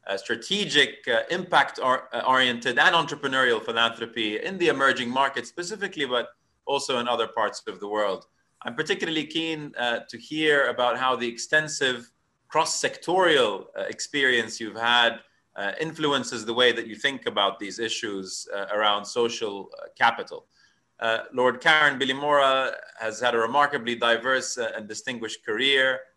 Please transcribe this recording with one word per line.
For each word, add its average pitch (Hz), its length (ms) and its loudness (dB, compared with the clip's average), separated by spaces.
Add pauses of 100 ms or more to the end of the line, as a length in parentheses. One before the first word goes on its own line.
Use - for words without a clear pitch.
uh, 98 80 -2
strategic, 143 920 0
uh, 113 200 2
impact 165 540 2
or-, 127 320 2
uh, 117 100 -2
oriented 123 540 2
and 175 160 6
entrepreneurial 131 640 0
philanthropy 113 840 -2
in 190 120 -6
the 170 120 4
emerging 131 400 2
markets 131 400 0
specifically, 180 560 -6
but 123 240 -2 (360)
also 135 340 -2
in 120 100 -2
other 113 180 0
parts 104 400 -2
of 95 140 -12
the 101 80 -8
world. 104 380 -2 (340)
I'm 120 120 -10
particularly 156 520 -4
keen, 156 520 -6
uh, 120 300 -2
to 120 100 -16
hear 147 500 2
about 123 300 2
how 127 200 2
the 120 100 -4
extensive 131 880 -2 (340)
cross-sectorial, 156 1160 2 (120)
uh, 101 120 -6
experience 120 720 0
you've 110 180 -8
had, 117 400 4 (380)
uh, 98 240 -4
influences 143 640 -2
the 113 80 -2
way 123 180 6
that 117 160 -4
you 107 80 -10
think 135 300 -4
about 101 340 0
these 98 180 -10
issues, 104 800 -6
uh, 98 180 -6
around 104 300 2
social, 113 680 -4 (140)
uh, - 40 -14 (100)
capital. 117 480 0 (560)
Uh, 113 220 0 (100)
Lord 123 260 2
Karen 151 400 4
Bilimora 135 720 2 (260)
has 110 220 -6
had 120 160 2
a - 20 4
remarkably 123 580 2
diverse, 120 640 0
uh, 113 200 -4
and 107 100 -12
distinguished 110 580 -8
career. 131 540 2 (180)